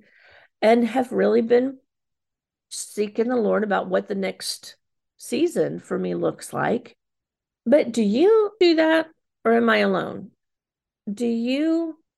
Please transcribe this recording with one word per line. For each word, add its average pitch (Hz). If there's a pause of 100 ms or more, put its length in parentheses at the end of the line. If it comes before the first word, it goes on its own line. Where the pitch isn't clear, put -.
(600)
and 233
have 240
really 208
been 247 (920)
seeking 214
the 254
Lord 202
about 190
what 190
the 202
next - (380)
season 226
for 185
me 180
looks 165
like. 147 (680)
But 247
do 233
you 381
do 339
that, 320 (360)
or 226
am 233
I 220
alone? 196 (800)
Do 226
you 302 (160)